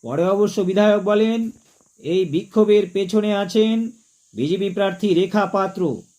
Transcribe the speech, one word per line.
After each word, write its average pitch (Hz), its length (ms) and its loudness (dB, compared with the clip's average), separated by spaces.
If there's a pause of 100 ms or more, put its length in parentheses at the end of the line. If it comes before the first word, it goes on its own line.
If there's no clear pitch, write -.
পরে 139 240 -2
অবশ্য 202 360 0
বিধায়ক 208 420 2
বলেন, 220 480 0 (460)
এই 180 280 -2
বিক্ষোভের 208 680 2
পেছনে 208 420 0
আছেন 220 560 0 (420)
বিজেপি 180 360 -2
প্রার্থী 196 440 -2
রেখা 190 320 2
পাত্র। 185 520 -2 (220)